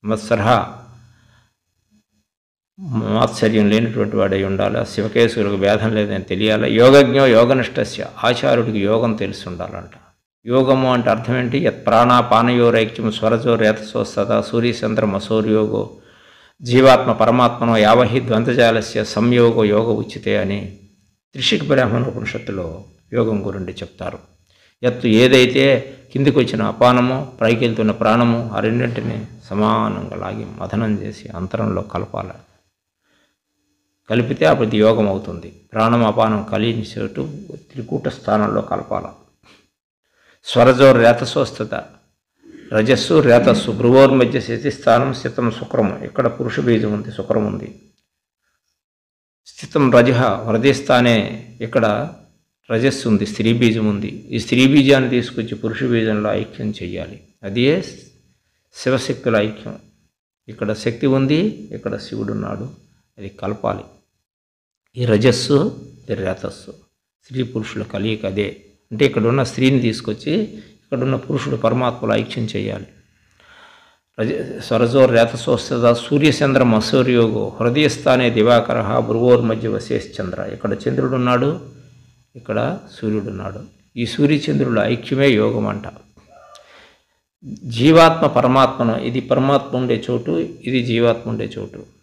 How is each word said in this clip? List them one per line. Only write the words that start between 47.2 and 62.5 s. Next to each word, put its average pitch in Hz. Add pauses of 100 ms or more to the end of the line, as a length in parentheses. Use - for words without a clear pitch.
ఉంది. - (1700)
స్థితం -
రజః 127
హృదయస్థానే, 117 (140)
ఇక్కడ 113 (560)
రజస్సు 117
ఉంది, 101
స్త్రీ 110
బీజం 113
ఉంది. 101
ఈ -
స్త్రీ 123
బీజాన్ని 135
తీసుకొచ్చి 120
పురుష 113
బీజంలో 110
ఐక్యం 104
చెయ్యాలి. 90 (220)
అదే 127 (920)
శివశక్తుల 127
ఐక్యం. 107 (680)
ఇక్కడ 107
శక్తి 113
ఉంది, 143
ఇక్కడ 104
శివుడు 107
ఉన్నాడు, 107 (500)